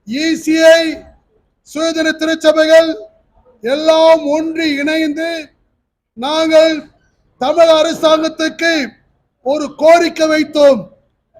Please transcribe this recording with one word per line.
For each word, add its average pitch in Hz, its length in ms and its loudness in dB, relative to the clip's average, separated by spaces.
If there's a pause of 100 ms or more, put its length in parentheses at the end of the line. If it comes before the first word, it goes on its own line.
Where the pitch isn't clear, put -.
இ 277 160 -6 (100)
சி 311 220 -4 (160)
ஐ, 330 100 4 (880)
சுயதன 320 500 -4
திருச்சபைகள் 320 680 2 (760)
எல்லாம் 320 640 2
ஒன்றி 320 480 -4
இணைந்து 311 560 -4 (840)
நாங்கள் 320 600 0 (640)
தமிழக 311 400 2
அரசாங்கத்துக்கு 320 920 -2 (720)
ஒரு 294 280 -4
கோரிக்கை 320 600 2
வைத்தோம். 294 460 2 (580)